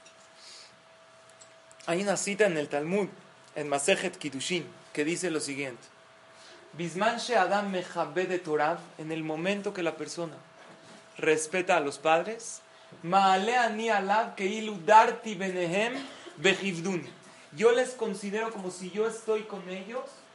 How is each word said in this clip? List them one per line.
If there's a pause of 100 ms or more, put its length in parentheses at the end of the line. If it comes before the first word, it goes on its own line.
(1900)
Hay
una
cita
en
el
Talmud, (460)
en
Masejet
Kiddushin, (280)
que
dice
lo
siguiente: (920)
"Bisman
she'adam
mechabed
et
horav", (180)
en
el
momento
que
la
persona (840)
respeta
a
los
padres, (400)
"Ma'ale
ani
alav
keilu
darti
benehem (440)
vechivduni", (420)
yo
les
considero
como
si
yo
estoy
con
ellos (300)